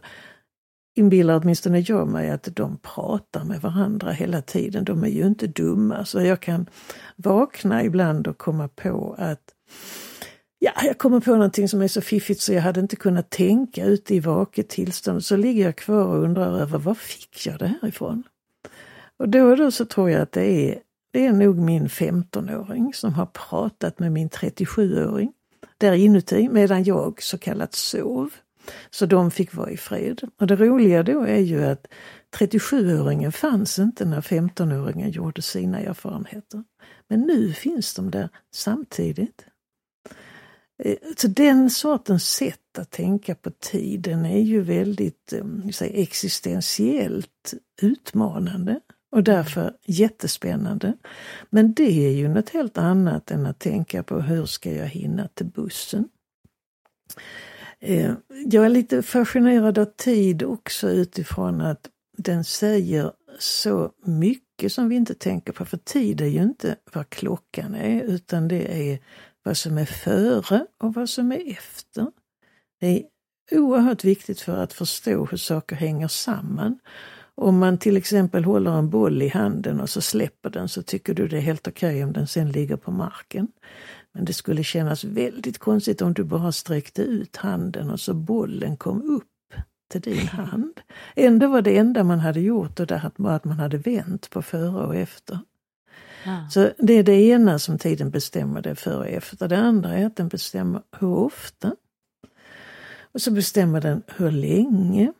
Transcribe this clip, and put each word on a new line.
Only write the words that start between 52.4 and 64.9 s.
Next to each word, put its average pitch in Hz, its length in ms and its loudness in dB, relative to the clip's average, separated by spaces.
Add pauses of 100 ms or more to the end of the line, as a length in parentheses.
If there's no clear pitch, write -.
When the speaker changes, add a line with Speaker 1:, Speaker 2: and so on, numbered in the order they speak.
Speaker 1:
helt 285 280 -4
annat 175 540 2
än 147 140 -2
att 143 140 -6
tänka 170 440 -4
på - 180 -4
hur 156 240 -2
ska - 260 -8
jag 147 160 -6
hinna 170 400 -6
till - 180 -10
bussen. - 640 -8 (1700)
Eh, 170 340 0 (320)
jag 220 200 6
är 226 40 6
lite 247 340 2
fascinerad 240 720 4
av 208 80 4
tid 208 580 0
också 220 460 -4
utifrån 180 720 -2
att 151 280 -4 (280)
den 175 260 -2
säger 180 680 0 (280)
så - 520 -2 (140)
mycket 175 640 -2
som 240 180 0
vi 240 60 0